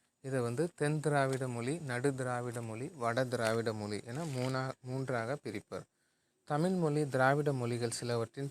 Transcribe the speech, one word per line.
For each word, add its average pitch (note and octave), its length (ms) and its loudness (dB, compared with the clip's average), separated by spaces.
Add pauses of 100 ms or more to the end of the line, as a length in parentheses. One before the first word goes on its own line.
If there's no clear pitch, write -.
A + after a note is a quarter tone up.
(240)
இதை C3+ 160 -2
வந்து B2 360 0
தென் D3+ 240 0
திராவிட C3+ 480 2
மொழி, B2 320 -4
நடு C3 360 0
திராவிட B2 460 -4
மொழி, A2+ 340 -6
வட A#2+ 300 2
திராவிட A2+ 480 2
மொழி G#2 320 -4
என C3 200 -6
மூணா-, C3 460 -2 (100)
மூன்றாக B2+ 540 -2
பிரிப்பர். G2 500 -8 (580)
தமிழ் D#3 280 2
மொழி D3+ 360 2
திராவிட C#3 460 4
மொழிகள் A#2+ 380 0
சிலவற்றின் A#2+ 600 -2